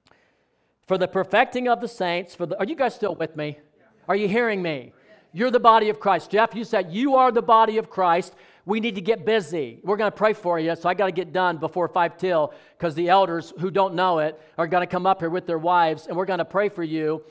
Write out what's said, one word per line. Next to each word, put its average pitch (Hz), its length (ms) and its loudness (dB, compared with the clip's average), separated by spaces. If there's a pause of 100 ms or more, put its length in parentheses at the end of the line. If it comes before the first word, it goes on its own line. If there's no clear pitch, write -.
(840)
For 185 140 0
the 180 80 0
perfecting 233 600 0
of 233 140 0
the 240 60 -6
saints, 175 480 -4
for 175 100 -6
the, 170 140 -6
are 190 60 0
you 294 100 -6
guys 262 180 0
still 185 220 -4
with 160 200 -6
me? 151 220 -8 (500)
Are 180 80 2
you 208 120 0
hearing 214 340 0
me? 139 320 -6 (400)
You're 233 180 0
the 247 80 4
body 220 300 6
of 214 100 -2
Christ. 185 300 0
Jeff, 220 240 2
you 220 100 -8
said 185 280 -2
you 262 240 0
are 254 160 6
the 226 100 0
body 220 380 4
of 220 100 -6
Christ. 180 460 0 (320)
We 214 140 -2
need 214 140 -4
to 202 60 -8
get 185 240 -2
busy. 156 560 -2
We're 190 140 -2
gonna 208 160 0
pray 214 220 0
for 175 260 -2
you, 160 160 -2
so 170 140 -2
I 180 40 0
gotta 185 200 0
get 175 180 -6
done 180 240 0
before 160 320 -4
five 170 300 -2
till, 170 360 0 (240)
'cause 165 180 -4
the 170 120 -2
elders 175 520 2
who 180 120 -4
don't 190 220 0
know 175 260 2
it 156 180 -2 (200)
are 165 100 -2
gonna 180 180 0
come 180 220 -2
up 190 140 2
here 170 80 -2
with 180 180 -4
their 170 100 -2
wives, 165 480 2
and 170 120 -6
we're 185 80 -2
gonna 175 180 -2
pray 202 240 0
for 185 160 -6
you, 156 480 -4